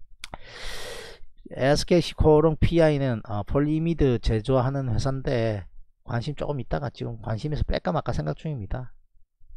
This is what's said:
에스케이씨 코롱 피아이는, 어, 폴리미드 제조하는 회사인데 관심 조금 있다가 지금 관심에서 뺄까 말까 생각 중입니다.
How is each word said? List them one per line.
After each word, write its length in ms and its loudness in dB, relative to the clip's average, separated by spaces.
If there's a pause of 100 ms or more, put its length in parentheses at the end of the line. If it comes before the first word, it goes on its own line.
(1500)
에스케이씨 640 2
코롱 420 6
피아이는, 720 4
어, 140 -2
폴리미드 760 2
제조하는 760 0
회사인데 720 0 (380)
관심 320 -4
조금 240 -4
있다가 300 -4
지금 320 -8
관심에서 420 -2
뺄까 300 -2
말까 180 -2
생각 240 -2
중입니다. 560 -6 (640)